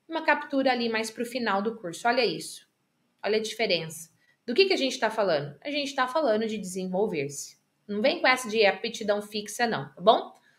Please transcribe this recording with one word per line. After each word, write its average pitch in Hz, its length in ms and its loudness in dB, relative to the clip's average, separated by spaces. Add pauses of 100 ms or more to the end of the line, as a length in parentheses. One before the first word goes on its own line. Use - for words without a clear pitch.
e - 20 -14
uma 320 120 -4
captura 277 500 2
ali 233 160 0
mais 220 220 -2
pro 240 160 -6
final 226 340 0
do 214 160 -2
curso. 175 320 -4
Olha 247 160 4
isso. 165 420 -4 (560)
Olha 208 140 0
a 220 60 0
diferença. 180 640 -2 (380)
Do 240 80 -4
que 381 100 8
que 381 80 2
a 320 60 2
gente 262 200 -2
tá 220 120 0
falando? 160 520 0
A 294 80 -8
gente 285 240 -2
tá 254 140 0
falando 233 380 2
de 220 100 -4
desenvolver-se. 185 1000 -4 (280)
Não 208 140 -4
vem 302 200 2
com 311 60 2
essa 254 220 2
de 214 160 4
aptidão 208 560 0
fixa, 208 460 -4
não, 143 260 -4
tá - 80 -18
bom? 214 340 -2 (240)